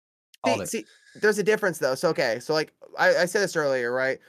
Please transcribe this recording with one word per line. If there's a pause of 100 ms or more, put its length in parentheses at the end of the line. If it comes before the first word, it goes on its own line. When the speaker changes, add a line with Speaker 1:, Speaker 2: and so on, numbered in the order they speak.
(460)
Speaker 1:
All
Speaker 2:
See,
Speaker 1:
of
it.
Speaker 2:
see, (300)
there's
a
difference
though.
So,
okay,
so,
like, (260)
I,
I
said
this
earlier,
right?